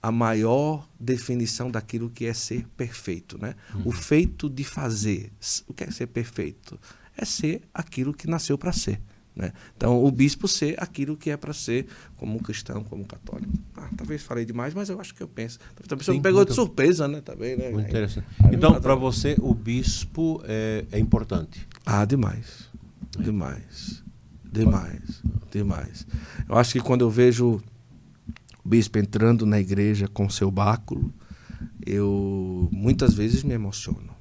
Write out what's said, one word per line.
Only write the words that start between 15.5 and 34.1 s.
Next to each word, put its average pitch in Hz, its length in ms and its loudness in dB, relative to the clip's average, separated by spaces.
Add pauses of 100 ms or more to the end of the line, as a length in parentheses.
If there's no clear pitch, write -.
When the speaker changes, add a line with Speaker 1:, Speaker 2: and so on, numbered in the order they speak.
Speaker 1:
Talvez - 180 -14
a 139 40 -4
pessoa 135 180 2
Speaker 2:
Sim, 139 60 2
Speaker 1:
me - 20 -2
pegou 190 220 8
de 196 60 -2
Speaker 2:
muito, - 40 0
Speaker 1:
surpresa, 156 540 4
né? 147 120 -6
Também, 127 360 -8
né? 127 140 -4
Speaker 2:
muito 107 160 -2
Speaker 1:
Aí, 101 40 -6
Speaker 2:
interessante. 107 360 -2 (180)
Speaker 1:
aí - 100 12
Speaker 2:
Então, 143 200 6
Speaker 1:
não 131 60 -4
Speaker 2:
pra 139 140 4
Speaker 1:
tá 131 60 0
Speaker 2:
você, 131 400 0
o 127 120 2
bispo 123 920 -2
é, 110 480 -2
é 104 80 0
importante? - 680 0 (180)
Speaker 1:
Ah, 104 200 2
demais. 110 680 -2 (480)
Speaker 2:
É. - 60 -2
Speaker 1:
Demais. - 800 -6 (460)
Demais. 95 680 0 (320)
Demais. 98 540 -4 (420)
Eu - 80 2
acho 120 160 4
que 127 80 0
quando 123 220 2
eu 117 80 6
vejo 120 500 4 (1040)
o - 40 -6
bispo 110 300 4
entrando 110 460 4
na 107 160 4
igreja 98 480 2
com 98 220 0
seu 95 200 0
báculo, 107 640 0 (720)
eu 98 880 0
muitas 117 400 4
vezes 110 320 2
me 135 80 0
emociono 101 580 -6 (100)